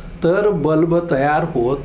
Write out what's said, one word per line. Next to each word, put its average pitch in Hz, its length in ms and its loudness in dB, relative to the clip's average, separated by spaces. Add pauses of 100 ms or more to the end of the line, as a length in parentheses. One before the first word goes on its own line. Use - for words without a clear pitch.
(240)
तर 202 240 2
बल्ब 165 500 2 (120)
तयार 147 340 2
होत 131 400 -2